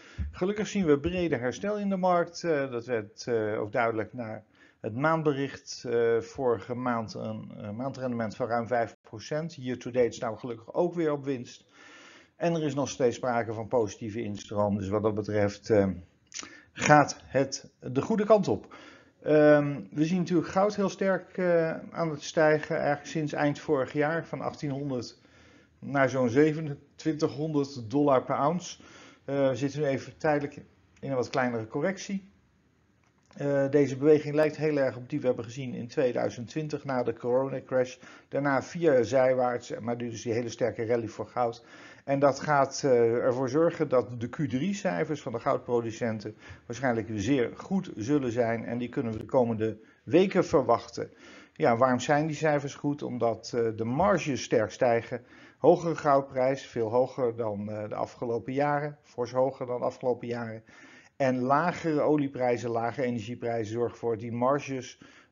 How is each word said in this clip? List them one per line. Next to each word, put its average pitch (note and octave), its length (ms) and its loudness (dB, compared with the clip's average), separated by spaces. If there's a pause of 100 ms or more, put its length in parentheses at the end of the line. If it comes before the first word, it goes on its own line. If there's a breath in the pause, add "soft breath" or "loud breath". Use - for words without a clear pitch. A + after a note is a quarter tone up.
(320 loud breath)
Gelukkig G3+ 360 -4
zien G3 180 -2
we C#3+ 140 4
brede E3+ 360 -2
herstel B2+ 420 -4
in G3+ 120 -4
de G3 80 0
markt. F3 460 0
Eh, C#3 280 0
dat A#2 140 -6
werd, A2+ 420 -4
eh, A2 340 0
ook G#2 100 -6
duidelijk A2+ 420 0
na A2 300 -10 (360 soft breath)
het A2 160 -8
maandbericht, D3 960 -2
eh, A#2 300 4
vorige A#2+ 560 -2
maand. A#2+ 380 -4
Een, A2 440 -10
eh, G#2 140 -10
maandrendement A#2+ 640 -6
van B2 120 -4
ruim A#2 200 -2
vijf A#2 340 0
procent. D3+ 540 -8
Year B2+ 220 -6
to B2 140 -10
date A#2+ 200 4
staan A#2 220 -6
we G#2 60 -10
gelukkig A#2 340 -10
ook E3+ 200 0
weer E3 180 0
op C#3 140 -4
winst. B2+ 400 -6 (720 loud breath)
En E3+ 160 0
er D#3+ 100 0
is C#3+ 120 -2
nog C#3 140 -2
steeds A#2+ 260 0
sprake A#2 380 -2
van G#2+ 140 -6
positieve A2+ 540 -2
instroom. G#2 560 -2
Dus F#2+ 120 -4
wat G#2 140 0
dat G#2+ 120 2
betreft, G#2 540 0
eh, G2+ 180 6 (840 loud breath)
gaat - 500 6
het - 560 -2
de C3 220 -2
goede G#3 240 0
kant G3+ 220 6
op. - 280 -2 (460 loud breath)
Ehm, D3 600 6 (100)
we D3+ 140 0
zien F3+ 120 2
natuurlijk E3 320 0
goud G3+ 260 2
heel G3 140 0
sterk, F#3 480 -2
eh, E3+ 340 2 (200)
aan E3 180 -2
het D3 120 -6
stijgen, D#3 540 2
eigenlijk C#3+ 320 0
sinds D3+ 260 -4
eind D3 260 0
vorig C3 340 0
jaar, D3+ 320 0
van - 160 -10
achttienhonderd C3+ 800 -6 (580 soft breath)
naar C3+ 300 2
zo'n B2+ 200 0
zevenentwintighonderd D3 1600 0
dollar C3+ 340 4
per C3 120 -2
ounce. D3+ 460 -2 (440 loud breath)
Eh, C#3 240 2
we B2+ 60 0
zitten C#3 240 -4
nu D3+ 60 0
even C3+ 320 -4
tijdelijk D3 380 0 (440)
in C3+ 100 -8
een C3+ 60 -4
wat B2 140 0
kleinere A#2+ 380 -2
correctie. F#3+ 640 -4 (1080)
Eh, C#3 320 0
deze C3+ 280 4
beweging D3 380 4
lijkt D3+ 220 2
heel D3+ 200 0
erg B2+ 200 0
op B2 120 -14
die D3+ 100 -4
we B2+ 80 -2
hebben B2 180 0
gezien B2 280 -10
in A#2+ 140 -8
tweeduizend A#2+ 600 -2
twintig D3+ 380 -6
na B2+ 180 -2
de A#2 100 0
coronacrash. C3 840 0 (320 loud breath)
Daarna C#3 320 2
vier C#3 440 4
zijwaarts, B2+ 760 2
maar A#2 160 -4
nu A#2+ 140 -6
dus A2 120 -10
die A#2 120 -2
hele A#2 160 -2
sterke A2+ 360 -2
rally A#2 220 0
voor G#2 200 -10
goud. A#2 380 -4 (380 loud breath)
En C#3 160 0
dat C#3 200 4
gaat, C#3 460 2
eh, A#2+ 280 6
ervoor B2 360 0
zorgen D#3+ 400 2
dat B2 300 0
de A#2+ 100 -6
Q - 60 -12
drie D3+ 380 -2
cijfers E3+ 480 -4
van C3+ 100 -10
de A#2 80 -4
goudproducenten A#2 960 -2 (300 loud breath)
waarschijnlijk A#2 500 -2
zeer A#2 400 0
goed - 400 -4
zullen B2+ 360 0
zijn. A2+ 340 0
En A#2+ 120 -4
die B2 120 -6
kunnen A#2+ 220 -4
we A2 60 -6
de A2+ 80 -8
komende A2+ 520 0 (260 loud breath)
weken F3+ 420 4
verwachten. A#2 680 0 (420 loud breath)
Ja, B2+ 240 2
waarom B2+ 220 4
zijn D3+ 280 2
die D3+ 80 -4
cijfers C#3+ 400 0
goed? C#3+ 280 -4
Omdat, A#2+ 520 -2
eh, A#2 200 2
de G#2+ 80 -4
marges D3 600 2
sterk A2+ 280 2
stijgen. A#2 520 0 (340 loud breath)
Hogere E3 380 4
goudprijs, C#3 720 2
veel A#2 240 -4
hoger B2 460 0
dan, G#2+ 340 -6
eh, G#2+ 200 -8
de - 60 -8
afgelopen A#2 580 -6
jaren. D3 480 -2
Fors A#2+ 300 -8
hoger C3 340 0
dan B2 140 -4
de C3+ 60 -2
afgelopen B2+ 420 -4
jaren. A#2 360 -8 (540 loud breath)
En B2+ 220 2
lagere D3 640 2
olieprijzen, B2 680 0
lage A#2 340 -2
energieprijzen A#2 720 -4
zorgen A#2 200 -2
ervoor A#2 180 -4
dat G#2+ 80 -4
die A#2 120 -10
marges C3 720 -2 (300 loud breath)